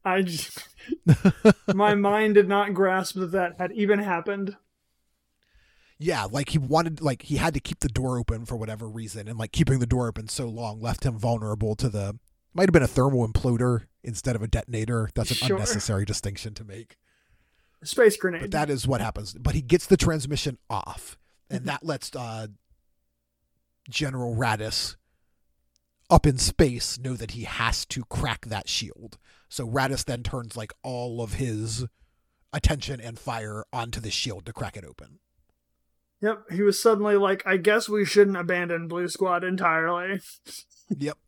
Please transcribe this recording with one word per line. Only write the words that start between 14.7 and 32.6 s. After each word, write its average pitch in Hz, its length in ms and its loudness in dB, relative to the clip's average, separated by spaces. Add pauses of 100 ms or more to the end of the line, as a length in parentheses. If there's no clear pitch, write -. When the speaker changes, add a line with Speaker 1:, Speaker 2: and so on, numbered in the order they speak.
Speaker 2:
That's 113 160 0
an 123 60 0
Speaker 1:
Sure. 190 180 0
Speaker 2:
unnecessary 104 500 0
distinction 101 500 -6
to 113 100 -14
make. 101 320 -16 (880)
Speaker 1:
Space 214 300 6
grenade. 175 240 -2
Speaker 2:
But 131 120 -6
that 151 180 0
is 127 180 -2
what 123 140 0
happens. 107 320 -6
But - 220 -2
he 147 60 2
gets 135 260 4
the 190 100 10
transmission 147 600 0 (120)
off, - 480 -8 (320)
and 185 100 -4
Speaker 1:
Mm-hmm. 127 80 -6
Speaker 2:
that 143 180 -6
lets, 143 300 -6
uh, 113 320 -8 (1400)
General 127 460 -4
Raddus 110 600 0 (1120)
up 165 160 6
in 131 120 4
space 123 640 2
know 127 160 -6
that 104 160 -10
he 117 120 -10
has - 440 -2
to 123 180 -6
crack - 400 -4
that 110 240 -6
shield. - 480 -8 (320)
So 117 180 -6
Raddus 131 380 0
then 120 180 -6
turns, 117 320 -6
like, 110 180 -10 (100)
all 123 380 -6
of 107 120 -6
his 113 520 -4 (680)
attention 143 500 0